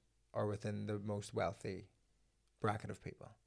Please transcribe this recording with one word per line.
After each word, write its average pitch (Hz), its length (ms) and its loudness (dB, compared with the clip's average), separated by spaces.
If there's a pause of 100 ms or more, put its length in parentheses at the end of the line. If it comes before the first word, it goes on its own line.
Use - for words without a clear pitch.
(320)
are 110 140 4
within 104 400 0
the 104 120 2
most 104 360 -2
wealthy 98 540 0 (720)
bracket 107 300 2
of 101 120 -8
people. - 320 -10 (120)